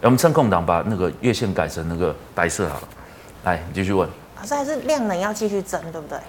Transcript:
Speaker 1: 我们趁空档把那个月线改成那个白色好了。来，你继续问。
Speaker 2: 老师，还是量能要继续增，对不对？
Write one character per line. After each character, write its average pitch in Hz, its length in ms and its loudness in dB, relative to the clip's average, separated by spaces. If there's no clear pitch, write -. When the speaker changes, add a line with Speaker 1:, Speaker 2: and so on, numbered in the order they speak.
Speaker 1:
我 117 80 6
们 127 80 6
趁 165 140 6
空 139 180 4
档 85 160 2
把 85 220 2
那 113 80 0
个 90 160 2
月 120 120 4
线 95 200 0
改 80 140 0
成 80 220 -6
那 85 60 -2
个 85 200 0
白 87 140 2
色 87 220 0
好 71 60 -8
了。 - 120 -10
来， 85 240 0
你 76 60 -10
继 95 100 -2
续 92 80 0
问。 95 160 2
Speaker 2:
老 202 60 -12
师， 285 100 -2
还 285 80 0
是 294 180 -4
量 269 260 0
能 180 120 0
要 208 140 -2
继 214 140 -2
续 196 140 0
增， 180 180 -6
对 165 80 -10
不 147 80 -12
对？ 147 100 -8